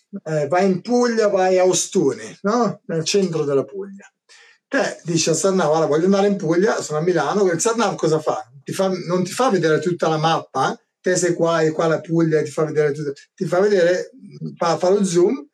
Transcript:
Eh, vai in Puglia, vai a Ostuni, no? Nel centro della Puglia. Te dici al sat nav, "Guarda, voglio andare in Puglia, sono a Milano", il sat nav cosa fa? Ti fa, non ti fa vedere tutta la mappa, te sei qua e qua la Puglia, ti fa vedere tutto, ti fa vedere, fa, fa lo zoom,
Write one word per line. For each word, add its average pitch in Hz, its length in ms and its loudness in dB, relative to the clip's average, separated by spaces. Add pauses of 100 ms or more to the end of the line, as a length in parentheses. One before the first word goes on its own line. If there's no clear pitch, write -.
(240)
Eh, 156 240 -2
vai 180 180 2
in 185 160 0
Puglia, 233 480 2
vai 185 280 2
a 180 80 4
Ostuni, 139 760 0
no? 220 440 -2
Nel 165 200 -4
centro 165 400 0
della 139 180 0
Puglia. - 480 -14 (560)
Te - 360 -4
dici 165 260 -2
al 160 60 2
sat 190 180 0
nav, 175 160 2
"Guarda, 160 160 2
voglio 156 200 2
andare 196 220 4
in 196 100 0
Puglia, 170 440 0
sono 151 180 -4
a - 20 -2
Milano", 170 500 0
il 165 100 -2
sat 226 140 0
nav 208 200 0
cosa 156 240 0
fa? - 260 -4 (180)
Ti 147 100 -10
fa, 190 160 0 (180)
non 185 160 -2
ti 180 80 -6
fa 254 180 0
vedere 160 300 2
tutta 175 300 -2
la 160 80 0
mappa, 156 600 -2 (280)
te 185 100 2
sei 175 200 0
qua 165 260 0
e 160 100 2
qua 165 140 -2
la 156 160 0
Puglia, 165 400 0
ti 135 80 -4
fa 160 160 -2
vedere 151 260 0
tutto, 143 220 -6 (220)
ti 185 100 -6
fa 175 140 -2
vedere, 185 500 2 (480)
fa, 170 200 0
fa 180 120 2
lo 202 160 4
zoom, 180 480 2